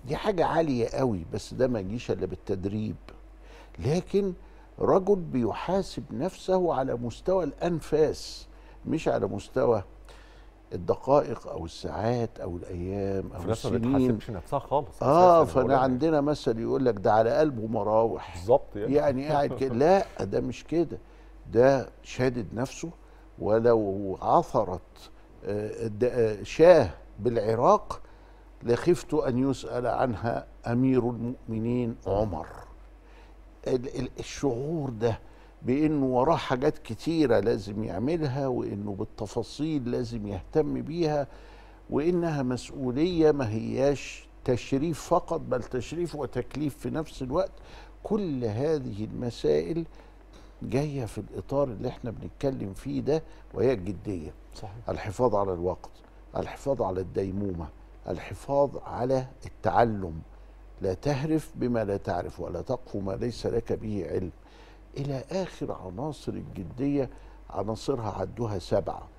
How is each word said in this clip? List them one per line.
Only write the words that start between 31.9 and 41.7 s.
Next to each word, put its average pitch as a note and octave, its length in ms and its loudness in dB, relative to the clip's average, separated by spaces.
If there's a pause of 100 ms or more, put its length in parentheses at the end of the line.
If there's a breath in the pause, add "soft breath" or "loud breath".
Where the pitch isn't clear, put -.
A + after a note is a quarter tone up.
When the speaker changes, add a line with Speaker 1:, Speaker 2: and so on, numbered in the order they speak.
Speaker 1:
عمر. F#2+ 400 -2 (1200 loud breath)
ال-، C3 320 -2
ال-، B2+ 200 -6
الشعور C#3 680 -4
ده A2+ 300 0 (420 loud breath)
بأنه D3 440 2
وراه B2+ 300 4
حاجات C3+ 420 0
كتيرة B2+ 600 2
لازم G#2+ 440 0
يعملها، C#3 640 -2
وإنه A2+ 440 -4
بالتفاصيل A#2 1000 -4
لازم A#2 360 -4
يهتم C3 540 0
بيها، D3+ 460 0 (600 loud breath)